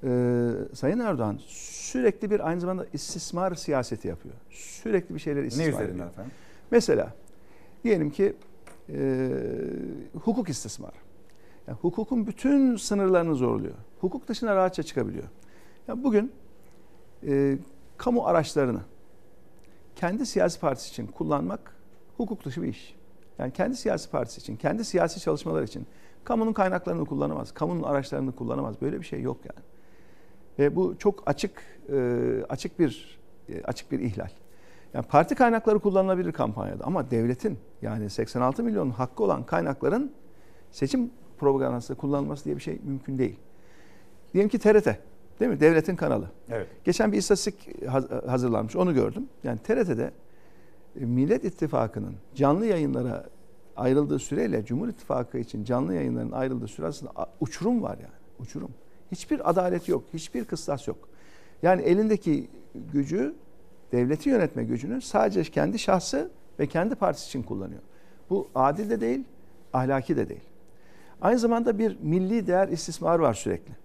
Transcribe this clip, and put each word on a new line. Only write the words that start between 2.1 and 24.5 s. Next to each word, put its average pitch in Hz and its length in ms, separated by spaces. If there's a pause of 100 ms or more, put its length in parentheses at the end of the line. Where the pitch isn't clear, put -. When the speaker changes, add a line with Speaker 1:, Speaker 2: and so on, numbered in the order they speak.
Speaker 1:
bir 202 180
aynı 175 120
zamanda 180 320
istismar 180 640
siyaseti 123 540
yapıyor. - 260 (160)
Sürekli - 640
bir 156 60
şeyleri 143 240
Speaker 2:
Ne - 20
Speaker 1:
istismar 135 220
Speaker 2:
üzerinden 104 240
Speaker 1:
ediyor. 87 160
Speaker 2:
efendim? 110 240 (380)
Speaker 1:
Mesela 147 440 (720)
diyelim 175 260
ki, - 260 (520)
e, 135 400 (840)
hukuk 208 340
istismarı. - 480 (720)
Yani 120 140
hukukun 214 460
bütün 262 500
sınırlarını 190 580
zorluyor. 120 400 (260)
Hukuk 185 280
dışına 220 280
rahatça 185 260
çıkabiliyor. 107 420 (640)
Ya 240 160
bugün, 226 280 (920)
e, 139 320 (380)
kamu 240 300
araçlarını 139 540 (1160)
kendi 214 300
siyasi 180 340
partisi 139 300
için 113 160
kullanmak 160 680 (400)
hukuk 220 280
dışı 151 180
bir - 60
iş. - 280 (420)
Yani 127 140
kendi 247 240
siyasi - 340
partisi - 300
için, 113 160